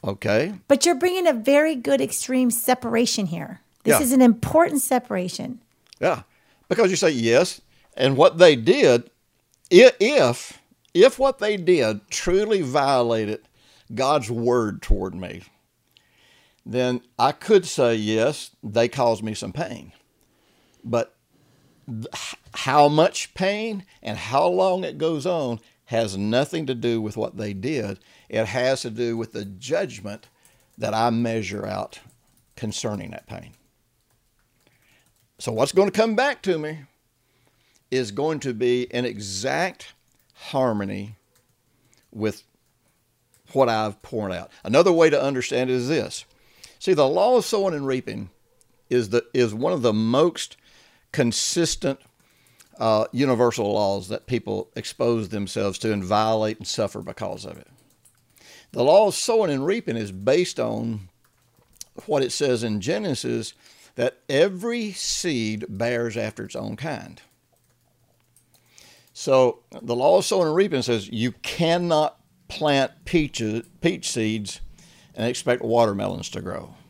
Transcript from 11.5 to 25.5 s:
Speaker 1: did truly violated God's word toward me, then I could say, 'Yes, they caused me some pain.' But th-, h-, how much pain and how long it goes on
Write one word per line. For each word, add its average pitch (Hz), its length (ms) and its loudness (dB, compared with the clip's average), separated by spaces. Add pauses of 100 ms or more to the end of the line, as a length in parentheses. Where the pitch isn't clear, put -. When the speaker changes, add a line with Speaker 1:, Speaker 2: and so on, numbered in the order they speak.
Speaker 1:
did 147 520 2
truly 202 520 0
violated 123 800 0 (520)
God's 127 380 0
word 117 500 0
toward 95 320 -2
me, 90 300 -12 (1200)
then 123 360 -2 (180)
I 135 120 2
could 190 360 2
say, 120 280 2
'Yes, 110 560 0 (120)
they 117 240 0
caused 120 360 0
me 110 120 -6
some 98 180 -10
pain.' 120 380 -10 (920)
But 117 320 -4 (720)
th-, 113 260 -10
h-, - 220 -12 (180)
how 147 340 4
much 156 460 2
pain 208 500 -4 (180)
and 107 160 -8
how 135 300 0
long 185 360 2
it 147 140 -8
goes 156 280 -2
on 143 340 -2 (260)